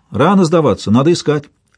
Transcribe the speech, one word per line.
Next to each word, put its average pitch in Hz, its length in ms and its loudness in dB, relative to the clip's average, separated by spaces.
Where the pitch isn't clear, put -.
"Рано 185 320 2
сдаваться, 151 480 0
надо 135 200 2
искать. 151 340 -2